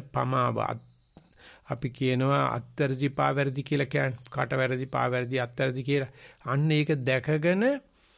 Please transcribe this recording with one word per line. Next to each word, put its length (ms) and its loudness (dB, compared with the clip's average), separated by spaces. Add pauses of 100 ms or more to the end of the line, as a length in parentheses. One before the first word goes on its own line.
පමාව. 520 0
අත්-, 260 -4 (800)
අපි 260 -6
කියනවා 580 2
අත්තරදි 640 -2
පාවැරදි 520 0
කියලා 260 0
කියන්නේ. 380 -2
කට 280 -4
වැරදි, 320 0
පාවැරදි, 520 0
අත්තරදි 440 -2
කියලා. 300 -2 (300)
අන්න 280 2
ඒක 300 2
දැකගෙන 680 2 (500)